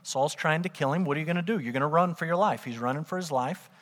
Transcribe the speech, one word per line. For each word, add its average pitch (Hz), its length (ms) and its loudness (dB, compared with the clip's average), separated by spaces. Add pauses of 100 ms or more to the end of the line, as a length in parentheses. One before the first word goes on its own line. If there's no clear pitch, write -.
Saul's 139 320 0
trying 160 300 0
to 180 60 -4
kill 139 240 0
him. 180 100 2
What 143 140 0
are - 20 0
you 156 60 -4
gonna 175 160 0
do? 190 180 0
You're 120 140 -4
gonna 135 140 2
run 170 280 4
for 170 100 -4
your 170 120 2
life. 185 260 2
He's 117 160 -8
running 127 240 -2
for 185 140 -6
his 170 160 -6
life. 131 360 -2 (120)